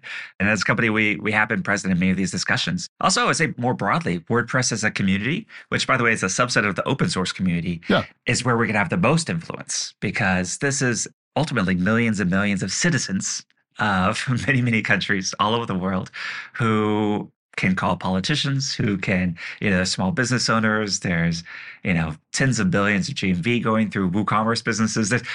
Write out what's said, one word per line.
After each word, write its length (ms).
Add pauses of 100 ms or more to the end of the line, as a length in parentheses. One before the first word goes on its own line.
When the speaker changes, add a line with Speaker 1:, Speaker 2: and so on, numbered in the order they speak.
(400)
Speaker 1:
And 80
as 140
a 20
company, 260
we, 280
we 160
have 160
been 120
present 300
in 80
many 100
of 60
these 160
discussions. 560 (140)
Also, 200
I 40
would 100
say 220
more 160
broadly, 460 (100)
WordPress 420
as 140
a 40
community, 560 (220)
which, 180
by 120
the 80
way, 80
is 100
a 40
subset 380
of 100
the 120
open 220
source 240
community, 560
Speaker 2:
Yeah. 160 (200)
Speaker 1:
is 200
where 100
we 100
can 120
have 100
the 80
most 340
influence, 680
because 600
this 220
is 240 (300)
ultimately 400
millions 460
and 100
millions 320
of 80
citizens 720 (340)
of 520
<laughs> 180
many, 140
many 200
countries 560
all 160
over 120
the 100
world 360 (420)
who 760 (280)
can 180
call 220
politicians, 760
who 240
can, 400 (220)
you 100
know, 140
small 280
business 380
owners. 520
There's, 420 (400)
you 100
know, 220 (160)
tens 280
of 120
billions 380
of 60
G 160
M 60
V 220
going 300
through 220
WooCommerce 520
businesses. 460
There's, 140 (100)